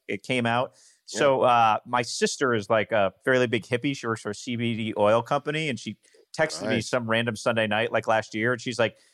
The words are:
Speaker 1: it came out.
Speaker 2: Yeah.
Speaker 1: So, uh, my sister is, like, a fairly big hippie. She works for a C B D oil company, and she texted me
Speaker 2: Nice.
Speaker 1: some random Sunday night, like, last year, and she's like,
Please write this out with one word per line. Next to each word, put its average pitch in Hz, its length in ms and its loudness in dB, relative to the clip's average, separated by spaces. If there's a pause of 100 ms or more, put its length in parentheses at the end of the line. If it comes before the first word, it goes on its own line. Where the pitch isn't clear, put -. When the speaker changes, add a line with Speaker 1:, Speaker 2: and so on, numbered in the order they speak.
Speaker 1:
it 104 160 -6
came 123 220 -2
out. 120 280 0 (400)
Speaker 2:
Yeah. 104 60 -4
Speaker 1:
So, 139 220 4
uh, 117 440 6
my 123 160 -2
sister 131 520 -2
is, 107 160 -2
like, 110 220 2
a 98 220 2 (100)
fairly 127 240 4
big 113 160 -2
hippie. 131 320 -4
She - 120 -10
works 110 140 -4
for 107 100 -8
a 104 40 -8
C 120 200 -8
B 117 200 -2
D 110 220 -6
oil 107 240 4
company, 147 480 -4
and 123 100 -6
she - 180 -12 (400)
texted 151 260 -2
me 110 120 -2
Speaker 2:
Nice. 110 140 -4
Speaker 1:
some 117 200 -2
random 117 260 0
Sunday 113 320 0
night, 107 240 0
like, 113 160 -2
last 110 260 0
year, 113 200 0
and 117 80 -8
she's 120 180 -6
like, 110 160 0 (180)